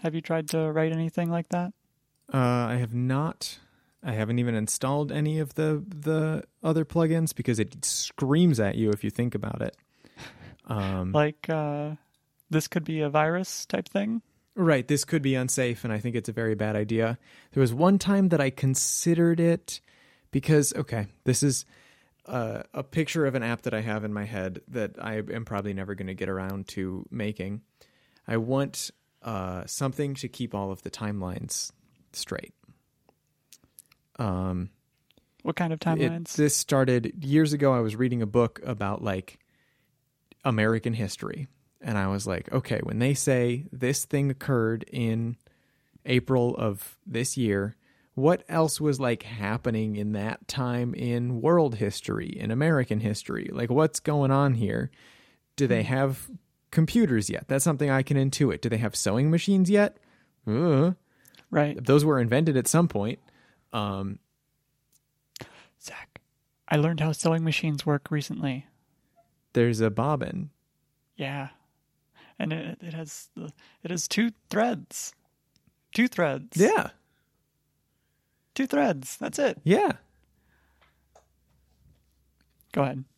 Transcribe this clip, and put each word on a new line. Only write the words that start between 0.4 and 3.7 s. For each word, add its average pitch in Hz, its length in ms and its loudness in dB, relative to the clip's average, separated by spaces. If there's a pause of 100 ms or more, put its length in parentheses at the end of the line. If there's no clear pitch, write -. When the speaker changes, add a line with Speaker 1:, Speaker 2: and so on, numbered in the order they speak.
Speaker 1:
to 160 220 0
write 160 200 2
anything 165 400 -2
like 170 180 -2
that? 180 240 -2 (580)
Speaker 2:
Uh, 139 60 0
I 123 380 2
have 117 180 -2
not. 131 640 -4 (460)